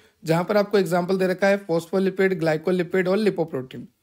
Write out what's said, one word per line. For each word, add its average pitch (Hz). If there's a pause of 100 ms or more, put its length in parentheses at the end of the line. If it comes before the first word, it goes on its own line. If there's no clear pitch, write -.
(240)
जहाँ 165
पर 208
आपको 202
एग्जांपल 180
दे 185
रखा 185
है 202
फॉस्फोलिपिड, 190
ग्लाइकोलिपिड 170
और 190
लिपोप्रोटीन। 156 (160)